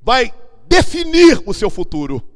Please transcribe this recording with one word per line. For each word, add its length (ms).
vai 320
definir 800
o 80
seu 160
futuro. 520